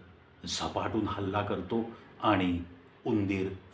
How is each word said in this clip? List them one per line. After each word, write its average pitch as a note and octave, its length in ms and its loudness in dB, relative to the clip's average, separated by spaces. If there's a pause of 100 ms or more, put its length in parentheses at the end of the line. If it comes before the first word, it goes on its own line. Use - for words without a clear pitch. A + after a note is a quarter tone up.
(460)
झपाटून G2+ 640 0
हल्ला G2 340 0
करतो G2+ 400 0 (400)
आणि F#2 360 4 (480)
उंदीर G2 420 2 (260)